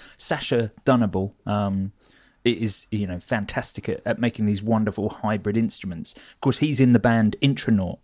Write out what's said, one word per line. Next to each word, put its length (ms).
Sacha 520
Dunnable, 480
um, 460
it 140
is, 320
you 160
know, 140
fantastic 680
at, 160
at 140
making 280
these 160
wonderful 460
hybrid 480
instruments. 560
Of 280
course, 180
he's 220
in 120
the 60
band 420
Intronaut, 640